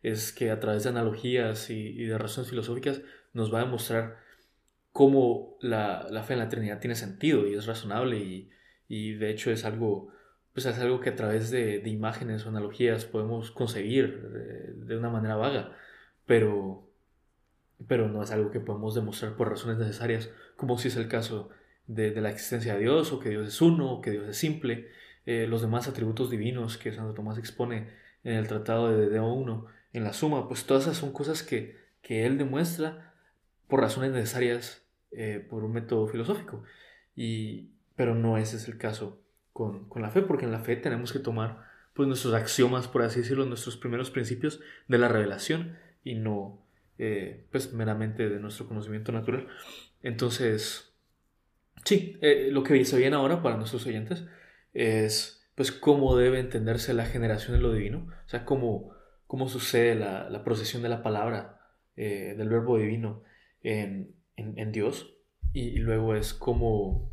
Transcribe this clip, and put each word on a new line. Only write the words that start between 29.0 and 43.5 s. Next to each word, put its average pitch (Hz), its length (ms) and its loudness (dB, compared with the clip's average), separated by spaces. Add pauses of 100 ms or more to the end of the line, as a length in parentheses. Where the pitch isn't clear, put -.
Deo 110 200 2
Uno, 120 360 -4 (260)
en 117 120 -2
la 104 100 -2
Suma, 151 340 0
pues 120 160 -6
todas 135 200 6
esas 165 120 0
son 139 160 -4
cosas 151 300 -4
que, - 340 -4 (240)
que 113 240 -2
él 135 140 2
demuestra 156 760 -2 (560)
por 135 120 6
razones 127 320 2
necesarias, 120 720 0 (280)
eh, 107 360 -6
por 110 160 -6
un 110 80 -4
método 113 360 0
filosófico. 117 540 -4 (520)
Y, 110 560 -6 (240)
pero 117 200 2
no 113 220 4
ese 110 200 0
es 110 120 -8
el 113 80 -12
caso 107 460 -6 (320)
con, 101 340 -6
con 117 140 -6
la 107 80 -4
fe, 185 100 6
porque 170 240 0
en 117 80 -2
la 113 80 -4
fe 120 160 0
tenemos 120 360 -4
que 135 80 -2
tomar, 113 440 -4 (300)
pues, 139 120 2
nuestros 123 280 2
axiomas, 123 540 4
por 127 120 2
así 117 200 2
decirlo, 131 260 0
nuestros 117 320 -8